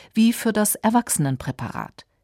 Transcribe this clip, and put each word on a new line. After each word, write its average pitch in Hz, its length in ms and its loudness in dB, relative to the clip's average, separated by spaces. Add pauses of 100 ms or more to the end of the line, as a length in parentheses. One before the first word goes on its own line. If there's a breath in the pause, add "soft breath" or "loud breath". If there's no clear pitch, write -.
(120)
wie 226 200 4
für 226 200 -2
das 208 240 0
Erwachsenenpräparat. 139 1300 -2 (180)